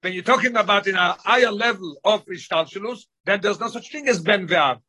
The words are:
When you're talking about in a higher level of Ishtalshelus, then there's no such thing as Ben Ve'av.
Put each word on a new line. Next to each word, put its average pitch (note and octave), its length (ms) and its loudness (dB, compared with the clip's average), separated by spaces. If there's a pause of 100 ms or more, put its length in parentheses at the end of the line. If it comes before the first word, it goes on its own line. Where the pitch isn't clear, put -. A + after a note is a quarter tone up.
When F#3 100 -6
you're F3+ 120 -8
talking B3 320 2
about G3+ 300 2
in F#3+ 100 -2
a F3+ 280 2
higher A#3 280 2
level G3+ 520 -4
of G#3 220 2
Ishtalshelus, F#3 800 -6 (180)
then G3 160 0
there's G3+ 180 -2
no A3+ 100 -6
such - 220 -12
thing D4 180 -4
as G#3 120 2
Ben F#3+ 260 0
Ve'av. D3+ 420 2